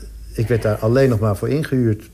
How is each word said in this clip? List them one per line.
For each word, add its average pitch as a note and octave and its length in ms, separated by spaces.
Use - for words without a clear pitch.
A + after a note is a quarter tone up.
ik A2 140
werd A2+ 140
daar G#2+ 160
alleen B2 320
nog A2+ 100
maar G#2 180
voor A#2 120
ingehuurd. B2+ 640